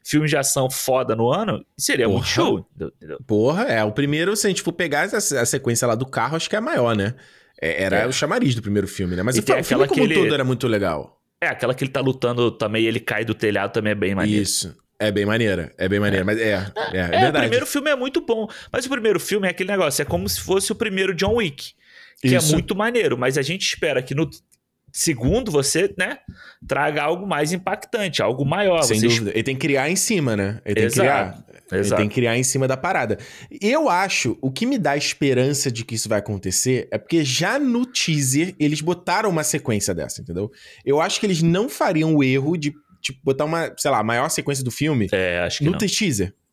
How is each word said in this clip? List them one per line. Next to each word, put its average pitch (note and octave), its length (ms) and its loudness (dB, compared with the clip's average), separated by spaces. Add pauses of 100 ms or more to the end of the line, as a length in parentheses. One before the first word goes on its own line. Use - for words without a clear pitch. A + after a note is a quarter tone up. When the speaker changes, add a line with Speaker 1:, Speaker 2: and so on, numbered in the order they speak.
Speaker 1:
filmes D3+ 260 2
de D3+ 60 2
ação C3 340 0
foda B2+ 460 0
no A#2 160 2
ano, F#3 340 -2 (100)
seria - 300 0
muito G2+ 160 2
Speaker 2:
Porra. - 100 -2
Speaker 1:
show, C4 360 0 (120)
entendeu? D2+ 460 -12
Speaker 2:
Porra, B2+ 380 2
é, A#2 180 0
o G#2+ 80 0
primeiro, D3+ 460 0
se G#3+ 100 0
a G3+ 40 2
gente - 120 -2
for E3 100 -2
pegar D#3+ 340 -2
essa, G#3 340 -2
a A#2+ 40 2
sequência A#2+ 440 0
lá A2+ 80 2
do C3 100 -4
carro, C3 300 -2
acho E3 120 -4
que - 60 -2
é G#3 60 0
a - 20 -2
maior, C#3+ 320 2
né? G#2 200 0 (460)
É, D#2+ 220 -2
era G2 180 2
Speaker 1:
É. A2+ 60 0
Speaker 2:
o C3 60 -2
chamariz D#3+ 420 0
do A2+ 80 -4
primeiro G2+ 240 0
filme, F2+ 300 -4
né? F2+ 80 -2
Mas B2+ 120 0
Speaker 1:
E G3 40 2
Speaker 2:
o - 20 2
Speaker 1:
tem - 140 2
Speaker 2:
fi-, - 40 0
o E3+ 40 -4
filme - 200 2
Speaker 1:
aquela - 40 4
Speaker 2:
como - 160 2
um - 20 4
Speaker 1:
que D#3 80 0
ele - 80 4
Speaker 2:
todo A2+ 120 2
era C#3 100 0
muito B2+ 240 0
legal. F#2+ 520 -2 (200)
Speaker 1:
É, E3+ 80 0
aquela B2+ 260 0
que - 80 -8
ele C3+ 80 -2
tá C3+ 100 -2
lutando B2 520 2
também, A2+ 320 0
ele A2+ 160 0
cai G#2+ 240 -4
do A2+ 100 -2
telhado G2+ 380 0
também G#2+ 180 0
é G#2 60 0
bem G2 180 0
maneiro. G#2 260 2
Speaker 2:
Isso. - 360 -4 (240)
É G#2+ 100 2
bem G2+ 160 0
maneira, G#2 500 0
é F#2 120 -2
bem G2+ 100 2
maneira, G2+ 240 2
Speaker 1:
É. - 20 -2
Speaker 2:
mas G#2+ 140 0
é, A2+ 60 -2
é, G#2+ 80 2
é, - 0 -
Speaker 1:
É, F#2+ 460 -4
Speaker 2:
é - 20 0
Speaker 1:
é, F2+ 100 -2
Speaker 2:
verdade. D3+ 280 2
Speaker 1:
o - 20 2
primeiro A#3+ 260 0
filme C#4+ 240 -2
é C#4+ 60 2
muito C4+ 240 -4
bom, A3 260 -2 (240)
mas - 160 -4
o - 20 -10
primeiro A3+ 300 0
filme G3 300 -2
é - 20 0
aquele F#3 220 -4
negócio, E3 280 0
é D3 40 -2
como F#3 240 -2
se - 120 -4
fosse F#3+ 300 0
o G#3+ 60 -4
primeiro F#3+ 360 0
John F#3+ 220 0
Wick, G3+ 380 -2 (480)
que C3 80 2
Speaker 2:
Isso. D#3 220 4
Speaker 1:
é - 20 4
muito F3+ 240 0
maneiro, G3+ 420 2
mas C3 180 0
a C#3+ 60 2
gente E3+ 200 -4
espera C#3 380 -2
que C3+ 140 -4
no D3 160 0 (640)
segundo D#3 580 0
você, D#3 480 2
né, C4+ 200 -4 (500)
traga D3 340 0
algo F3 240 -2
mais D3+ 260 0
impactante, F#3+ 720 -2
algo B2+ 220 0
maior. F3 380 2
Speaker 2:
Sem A2 180 2
Speaker 1:
Você A#2 80 4
Speaker 2:
dúvida. A2+ 260 2
Ele A2 80 2
tem C3 140 -2
que C3+ 100 -8
criar C#3 240 2
em F#3+ 60 0
cima, C#3+ 400 0
né? G2+ 280 -2
Ele G#2 120 -2
tem A2 120 4
que A#2+ 60 -2
Speaker 1:
Exato, E3+ 60 2
Speaker 2:
criar. B2+ 440 0 (280)
Ele F#2+ 80 0
Speaker 1:
exato. G#2 200 2
Speaker 2:
tem G#2 80 2
que G#2 60 -8
criar A#2+ 240 2
em B2+ 60 0
cima C3 240 0
da C3 80 -2
parada. C3+ 420 -2 (420)
Eu C4+ 280 2
acho, F3+ 540 0
o C3 100 -2
que A3 140 -4
me C4+ 120 2
dá D3 180 2
esperança C3+ 760 0
de A#2 120 -8
que A2+ 120 -8
isso A2 120 -4
vai G#2+ 120 0
acontecer G2+ 720 -2
é A2 60 -2
porque D#3+ 260 0
já D#3+ 340 0
no B3 280 0
teaser D#3 720 0
eles D3 200 0
botaram F3 500 -2
uma E3 120 0
sequência A2 520 -2
dessa, D2 260 -8
entendeu? F2 320 -8 (320)
Eu C#3+ 160 2
acho F#3 180 0
que A3 80 0
eles E3+ 160 0
não F3+ 260 2
fariam D#3+ 460 0
o C#3+ 80 4
erro C3+ 360 2
de, D3 140 -4 (280)
tipo, - 240 -8
botar C#3 220 0
uma, D#3+ 320 -2
sei D3 120 0
lá, B2 100 2
a G#2+ 40 0
maior A#2+ 240 0
sequência C#3 340 -4
do B2 80 -4
filme C3+ 400 0
Speaker 1:
É, F#2 300 2
acho F2 180 -2
que C#3+ 60 0
Speaker 2:
no D#3+ 80 4
Speaker 1:
não. - 60 -4
Speaker 2:
te-, G#3 100 0
teaser. G2+ 440 0 (200)